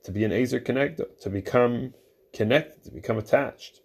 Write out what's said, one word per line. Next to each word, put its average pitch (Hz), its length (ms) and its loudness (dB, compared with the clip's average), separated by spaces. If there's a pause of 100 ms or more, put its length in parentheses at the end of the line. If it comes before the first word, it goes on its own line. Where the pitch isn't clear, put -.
to - 80 -12
be 101 120 0
an 110 80 2
Ezer 123 280 0
Kenegdo, - 640 -2
to 98 100 -6
become 120 640 0 (360)
connected, 127 520 0
to - 80 -18
become - 260 -4
attached - 680 -2